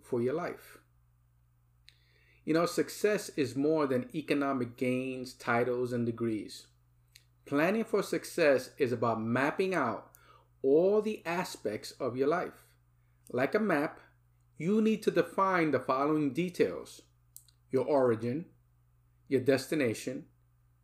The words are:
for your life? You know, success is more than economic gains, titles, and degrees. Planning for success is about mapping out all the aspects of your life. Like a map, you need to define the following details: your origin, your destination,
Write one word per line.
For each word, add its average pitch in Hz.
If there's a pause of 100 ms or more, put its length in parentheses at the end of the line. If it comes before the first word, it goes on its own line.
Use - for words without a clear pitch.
for 120
your 127
life? - (1600)
You 156
know, 170
success 190
is 123
more 151
than 127
economic 139
gains, 127
titles, 123
and 120
degrees. 113 (800)
Planning 185
for 208
success 151
is 123
about 113
mapping 143
out 120 (520)
all 175
the 214
aspects -
of 127
your 135
life. - (680)
Like 135
a 214
map, 160 (580)
you 202
need 214
to 196
define 175
the 127
following 143
details: 117 (680)
your 127
origin, 127 (840)
your 131
destination, 131 (580)